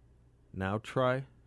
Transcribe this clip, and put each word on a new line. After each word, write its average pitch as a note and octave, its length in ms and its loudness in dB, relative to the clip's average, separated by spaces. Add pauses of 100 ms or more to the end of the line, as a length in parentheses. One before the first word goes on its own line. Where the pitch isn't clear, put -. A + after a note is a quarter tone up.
(520)
Now F#2+ 280 -2
try C3 460 0 (220)